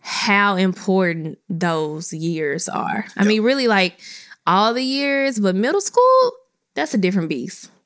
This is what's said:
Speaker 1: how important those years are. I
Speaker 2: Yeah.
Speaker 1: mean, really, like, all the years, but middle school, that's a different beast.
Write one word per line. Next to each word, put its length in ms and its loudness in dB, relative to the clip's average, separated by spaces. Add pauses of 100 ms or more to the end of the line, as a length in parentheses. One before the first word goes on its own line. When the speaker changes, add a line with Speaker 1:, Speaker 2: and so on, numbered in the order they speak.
Speaker 1:
how 540 0
important 840 0 (100)
those 640 -4
years 560 -4
are. 360 -4 (120)
I 60 2
Speaker 2:
Yeah. 40 4
Speaker 1:
mean, 140 2
really, 260 2
like, 320 2 (460)
all 280 2
the 100 -2
years, 560 -2
but 160 2
middle 260 0
school, 500 4 (440)
that's 180 -4
a 40 2
different 320 0
beast. 420 -8 (140)